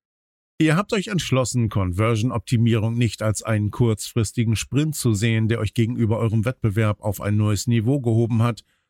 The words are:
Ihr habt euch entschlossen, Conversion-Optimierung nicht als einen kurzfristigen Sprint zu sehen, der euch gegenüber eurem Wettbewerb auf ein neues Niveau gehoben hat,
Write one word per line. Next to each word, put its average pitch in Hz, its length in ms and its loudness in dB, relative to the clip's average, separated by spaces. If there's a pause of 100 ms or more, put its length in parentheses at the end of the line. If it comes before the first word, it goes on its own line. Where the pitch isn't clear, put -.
(580)
Ihr 156 180 4
habt 202 180 -2
euch 202 140 -2
entschlossen, 127 600 0
Conversion-Optimierung 113 1300 0
nicht 120 240 -2
als 107 220 -2
einen 104 280 -2
kurzfristigen 113 840 0
Sprint 147 380 -2
zu 117 180 0
sehen, 110 360 2
der 113 100 0
euch 107 160 -4
gegenüber 113 440 0
eurem 110 260 0
Wettbewerb 110 560 0
auf 104 200 -4
ein 104 160 0
neues 107 300 0
Niveau 120 340 2
gehoben 113 420 2
hat, 120 200 -2 (280)